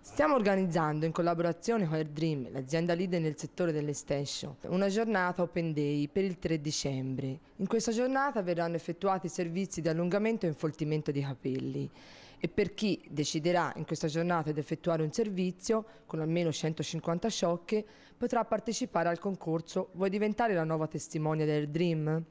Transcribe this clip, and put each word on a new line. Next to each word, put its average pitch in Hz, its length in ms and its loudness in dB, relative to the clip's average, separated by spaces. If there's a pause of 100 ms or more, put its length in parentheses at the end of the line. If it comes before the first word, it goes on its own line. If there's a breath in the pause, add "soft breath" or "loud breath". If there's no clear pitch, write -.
Stiamo 294 340 2
organizzando 175 680 2
in 160 80 0
collaborazione 170 720 2
con 156 100 0
Air 156 120 0
Dream, 147 440 -2
l'azienda 156 420 0
leader 175 280 0
nel 156 160 0
settore 170 340 -2
dell'extension, 143 920 -2
una 196 260 2
giornata 190 540 0
Open 165 280 -2
Day 147 380 0
per 196 160 0
il 185 140 -4
tre 160 200 0
dicembre. 135 800 -2 (160 loud breath)
In 185 120 -2
questa 226 260 2
giornata 262 480 0
verranno 170 340 0
effettuati 175 540 -2
servizi 175 500 -2
di 156 80 0
allungamento 196 580 2
e 170 40 4
infoltimento 151 600 -2
di 143 100 0
capelli 135 680 -4 (500 loud breath)
e 175 80 -2
per 202 260 0
chi 202 360 0
deciderà 156 680 2
in 156 100 -6
questa 165 220 -4
giornata 165 440 0
di 151 80 -2
effettuare 156 440 0
un 151 80 0
servizio 214 760 0 (200 loud breath)
con 160 160 -6
almeno 165 300 2
centocinquanta 160 760 -2
sciocche 202 580 0 (320 loud breath)
potrà 240 280 0
partecipare 208 640 0
al 170 100 0
concorso 180 720 -2
Vuoi 190 160 0
diventare 214 440 2
la 165 100 2
nuova 160 240 0
testimone 156 580 0
del 151 240 2
Dream? 160 600 2